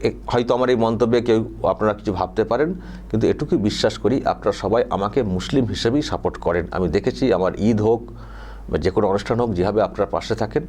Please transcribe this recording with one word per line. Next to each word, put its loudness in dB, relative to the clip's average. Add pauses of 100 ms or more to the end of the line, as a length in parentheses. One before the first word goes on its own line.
এ-, -2 (140)
হয়তো 2
আমার 2
এই 4
মন্তব্যে 4
কেউ, 4 (320)
আপনারা 0
কিছু -4
ভাবতে -2
পারেন, 2 (400)
কিন্তু 2
এটুকুই -2
বিশ্বাস 0
করি 2 (140)
আপনারা 0 (100)
সবাই 2
আমাকে -2 (160)
মুসলিম 0 (100)
হিসেবেই 0
সাপোর্ট -2 (100)
করেন। 2
আমি 0
দেখেছি 0 (140)
আমার 0
ঈদ 4
হোক 4 (680)
বা 0
যে 0
কোনো 2
অনুষ্ঠান 0
হোক, 2
যেভাবে 2
আপনারা -2
পাশে -2
থাকেন, -2